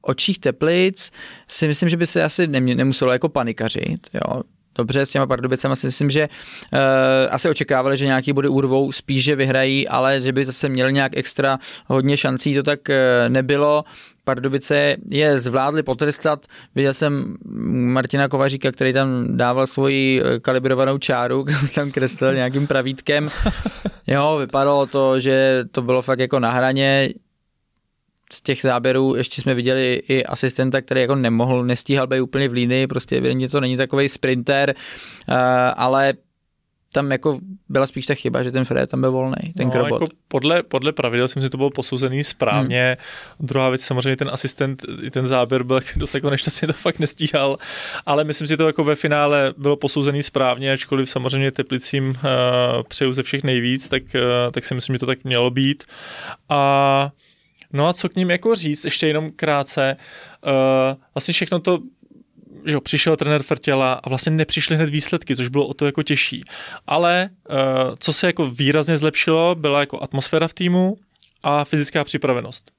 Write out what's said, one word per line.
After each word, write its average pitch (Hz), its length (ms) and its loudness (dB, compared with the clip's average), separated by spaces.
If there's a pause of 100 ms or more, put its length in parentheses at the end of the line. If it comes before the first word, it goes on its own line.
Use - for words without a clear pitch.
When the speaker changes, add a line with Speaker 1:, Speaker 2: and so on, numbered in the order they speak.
Speaker 1:
očích - 340 -2
Teplic 175 720 0 (380)
si - 200 0
myslím, 151 200 2
že 170 80 2
by 170 100 0
se 165 180 0
asi 165 220 0
nemě-, 127 280 2
nemuselo 131 380 2
jako 127 160 0
panikařit, 117 720 -4 (140)
jo. - 280 -4 (320)
Dobře, 131 320 0
s - 40 -8
těma 135 160 0
Pardubicema 131 500 0
si 135 100 -4
myslím, 139 240 0
že, 147 180 2 (440)
eh, 135 560 4
asi 151 200 0
očekávali, 139 480 0
že 139 100 0
nějaký 135 260 0
body 139 160 2
urvou, 135 440 2
spíš, 135 320 0
že 143 120 2
vyhrají, 135 520 2
ale 131 320 2
že 131 120 0
by 135 140 2
zase 131 220 -4
měli 131 240 2
nějak 135 240 0
extra 135 420 -2 (280)
hodně 135 300 2
šancí, 131 380 0
to 139 80 2
tak, 143 280 -2
eh, 127 380 4
nebylo. 143 560 2 (400)
Pardubice 135 720 0 (140)
je 143 280 4
zvládli 131 440 0
potrestat. 143 640 -2 (280)
Viděl 135 200 2
jsem 143 420 -2 (560)
Martina 131 360 0
Kovaříka, 135 440 0
který 131 200 0
tam 127 440 0
dával 123 300 2
svoji, 135 560 2
eh, 120 180 0
kalibrovanou 131 580 2
čáru, 127 460 0
<laughs> - 0 -
kterou 143 300 0
tam 143 160 -2
kreslil 131 440 0
nějakým 135 320 0
pravítkem. 135 640 -2 (400)
Speaker 2:
<laughs> - 380 -10
Speaker 1:
Jo, 147 320 2
vypadalo 139 480 2
to, 135 340 2
že 131 500 4
to 131 120 -2
bylo 127 200 2
fakt 131 160 0
jako 131 220 0
na 117 100 2
hraně. 135 580 2 (1200)
Z - 80 -8
těch - 220 -4
záběrů 131 520 2
ještě - 280 -4
jsme 135 120 0
viděli 127 540 0
i 131 160 2
asistenta, 131 560 -2
který 131 200 0
jako 123 140 2
nemohl, 123 500 2
nestíhal 127 420 0
být 131 140 0
úplně 135 280 0
v 120 40 -2
línii, 123 340 2
prostě 131 300 -4
evidentně 127 320 0
to 143 120 0
není 127 160 -2
takovej 139 320 2
sprinter, 139 680 0 (540)
eh, 127 60 2 (420)
ale 135 380 2 (800)
tam 139 200 0
jako 135 260 0 (300)
byla 135 180 0
spíš 131 200 -8
ta 143 80 0
chyba, 123 280 -2
že 127 100 -4
ten 131 120 0
Fred 127 260 0
tam 131 100 -2
byl 131 120 2
volnej, 131 440 -4
ten 127 100 -2
Speaker 2:
No, 127 60 0
Speaker 1:
Krobot. 135 300 0
Speaker 2:
jako - 40 0 (220)
podle, 156 340 0
podle 139 300 -2
pravidel 127 360 0
si 135 100 -6
myslím, 135 80 -2
že 127 40 -2
to 139 60 -10
bylo 135 140 0
posouzený 131 540 -4
správně. 123 720 0 (420)
Speaker 1:
Hmm. 143 80 -6
Speaker 2:
Druhá 131 220 0
věc, 131 160 0
samozřejmě 131 320 0
ten 131 160 -4
asistent, 135 500 -6 (200)
i - 80 -8
ten 127 160 -2
záběr 127 360 2
byl 127 260 0
<laughs> - 80 -6
dost - 180 -4
jako 143 160 -2
nešťastný, 143 360 -2
to 151 60 -2
fakt - 260 -2
nestíhal, 143 600 -2 (480)
ale 147 180 2
myslím 151 240 -4
si 156 80 2
to 160 100 4
jako 156 180 2
ve 147 120 2
finále 147 600 2
bylo 143 200 2
posouzený 143 460 0
správně, 135 500 0
ačkoliv 135 380 -2
samozřejmě 135 400 -2
Teplicím, 131 640 -4 (100)
eh, 143 40 0 (600)
přeju 131 240 0
ze 127 100 -2
všech 135 220 -4
nejvíc, 127 440 0
tak, 131 140 -2 (120)
eh, 127 60 2 (300)
tak 131 140 -6
si - 100 -4
myslím, 127 200 -2
že 123 60 -4
to 123 60 -4
tak 127 180 -4
mělo 123 260 2
být. 135 340 -2 (640)
A 139 640 2 (640)
no 147 140 2
a 175 40 0
co - 160 -2
k - 80 -6
nim 185 140 0
jako 180 240 2
říct, 156 300 -4
ještě - 240 -2
jenom 156 280 -2
krátce, 139 600 0 (500)
eh, 131 500 2 (180)
vlastně - 200 -2
všechno 175 260 -2
to, 175 180 0 (840)
že 151 100 -2
jo, 143 60 0
přišel 156 360 0
trenér 147 260 0
Frtěla 135 500 0
a - 160 -6
vlastně 131 240 -2
nepřišly 156 440 0
hned 156 140 2
výsledky, 147 460 -2
což 123 120 -2
bylo 139 180 0
o 135 80 -8
to 147 120 -2
jako 143 160 -2
těžší. - 400 -2 (440)
Ale, 175 440 2 (200)
eh, - 40 -6 (440)
co - 140 -2
se - 140 0
jako 165 240 0
výrazně 147 460 0
zlepšilo, 160 580 2
byla 147 260 0
jako 139 220 -4
atmosféra 156 460 -2
v - 60 -10
týmu 185 420 2 (460)
a 147 220 0
fyzická 147 400 0
připravenost. 123 760 -4